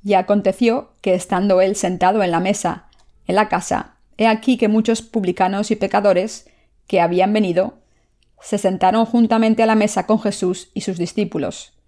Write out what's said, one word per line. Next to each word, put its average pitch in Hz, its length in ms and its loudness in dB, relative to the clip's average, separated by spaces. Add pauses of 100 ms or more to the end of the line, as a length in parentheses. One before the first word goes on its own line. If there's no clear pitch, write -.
Y 202 120 0
aconteció 208 760 0 (100)
que, 185 120 2
estando 185 460 0
él 190 160 2
sentado 185 460 0
en 180 80 0
la 165 100 0
mesa, 180 480 -4 (380)
en - 80 -2
la 208 160 2
casa, - 460 -6 (200)
he 220 100 0
aquí 226 300 0
que 226 120 0
muchos 220 340 0
publicanos 196 680 -2
y 214 60 0
pecadores 196 720 0 (380)
que 185 160 0
habían 180 320 2
venido, 190 400 0 (680)
se - 160 -6
sentaron 190 480 2
juntamente 226 580 2
a 220 40 4
la 220 80 2
mesa 208 320 0
con 220 120 2
Jesús 190 540 -4
y - 80 -6
sus 185 160 -6
discípulos. - 760 -6 (140)